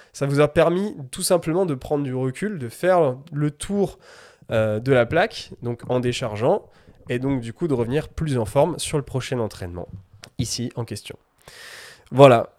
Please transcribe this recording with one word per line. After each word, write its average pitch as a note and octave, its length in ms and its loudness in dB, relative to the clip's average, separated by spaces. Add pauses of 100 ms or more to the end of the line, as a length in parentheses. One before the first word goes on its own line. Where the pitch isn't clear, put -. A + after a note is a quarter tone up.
(140)
ça C#3 120 -4
vous C#3 140 2
a D3 80 6
permis E3+ 480 2 (160)
tout F#3 120 -8
simplement E3+ 420 2
de D3 100 -2
prendre C#3+ 280 -4
du B2+ 100 -4
recul, C3 440 -4
de A#2+ 120 -8
faire E3 480 2 (160)
le D3 180 -2
tour, - 480 -4 (520)
euh, A2 280 2
de C3 140 2
la A#2+ 120 6
plaque, - 460 -2 (100)
donc A#2+ 280 -6
en B3 100 2
déchargeant, B2 720 -2 (400)
et B2 100 -2
donc C3+ 220 -2
du A#2 100 -10
coup F3 160 -6
de D3 60 2
revenir A#2+ 340 -2
plus D3 300 -4
en A2 80 0
forme D3 340 0
sur - 180 -4
le C3+ 60 -2
prochain B2+ 360 -4
entraînement, F2+ 500 -8 (480)
ici A#2+ 380 -6
en A#2 100 -6
question. - 320 -14 (920)
Voilà, B2+ 480 8